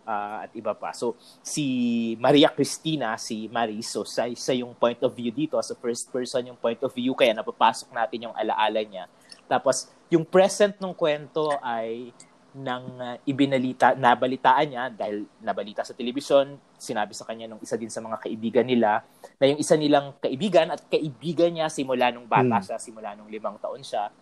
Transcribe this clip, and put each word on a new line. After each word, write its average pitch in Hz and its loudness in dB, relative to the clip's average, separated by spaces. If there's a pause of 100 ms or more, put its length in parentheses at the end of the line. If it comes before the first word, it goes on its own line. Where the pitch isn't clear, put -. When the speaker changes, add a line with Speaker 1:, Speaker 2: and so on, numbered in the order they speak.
Speaker 1:
ah, 104 -6
at 98 -16
iba 107 -6
pa. 87 -8
So, 120 -4 (240)
si - -4 (520)
Maria 143 6
Cristina, 135 -2
si 107 -8
Maris, 113 -2
so 104 -4
sa, 120 -4
sa 123 -4
yung 123 -2
point 120 0
of 127 2
view 117 -6
dito, 131 -4
sa 113 -4
first 120 -6
person 127 -4
yung 123 -18
point 117 0
of 135 -2
view, 127 -2
kaya 127 4
napapasok 113 0
natin 117 -4
yung - -12
alaala 110 0
niya. 101 -8 (400)
Tapos, - 0 (160)
yung 160 4
present 196 4
ng 185 -8
kwento 151 -2
ay 117 -6 (360)
nang, 127 -8 (120)
ah, 123 -8
ibinalita-, 131 2
nabalitaan 127 4
niya, 127 -6
dahil 104 -6 (120)
nabalita 104 -6
sa - -10
telebisyon, 139 0 (160)
sinabi 104 -6
sa - -14
kanya 113 -12
nung 110 -14
isa 123 -6
din 113 -8
sa 113 -8
mga 113 -8
kaibigan 113 0
nila, 117 4 (360)
na 139 4
yung 143 4
isa 160 4
nilang 143 2
kaibigan 165 2
at 143 -8
kaibigan 156 0
niya 160 -4
simula 131 0
nung 120 -12
bata 113 4
Speaker 2:
Hmm. 101 -4
Speaker 1:
siya, 117 -4
simula 107 -12
nung 107 -20
limang 107 -8
taon 131 -8
siya 107 -4 (120)